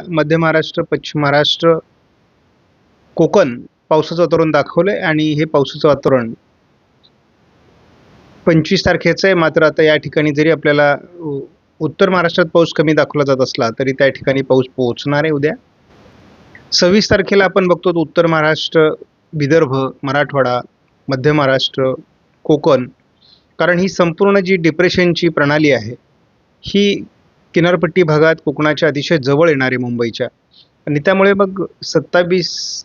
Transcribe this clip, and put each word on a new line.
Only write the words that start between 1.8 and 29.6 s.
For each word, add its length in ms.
कोकण 460
पावसाचं 320
वातावरण 300
दाखवलंय 460
आणि 260
हे 220
पावसाचं 420
वातावरण 460
पंचवीस 400
तारखेचं 420
आहे. 80
मात्र 280
आता 200
या 120
ठिकाणी 360
जरी 180
आपल्याला 480
उ-, 220
उत्तर 300
महाराष्ट्रात 360
पाऊस 280
कमी 200
दाखवला 300
जात 140
असला 320
तरी 220
त्या 180
ठिकाणी 320
पाऊस 240
पोहोचणार 480
आहे 80
उद्या. 220
सव्वीस 400
तारखेला 320
आपण 240
बघतो 240
तर 60
उत्तर 280
महाराष्ट्र, 680
विदर्भ, 420
मराठवाडा, 580
मध्य 240
महाराष्ट्र, 600
कोकण, 440
कारण 200
ही 100
संपूर्ण 500
जी 160
डिप्रेशनची 720
प्रणाली 420
आहे 240
ही 420
किनारपट्टी 500
भागात 320
कोकणाच्या 440
अतिशय 280
जवळ 320
येणार 180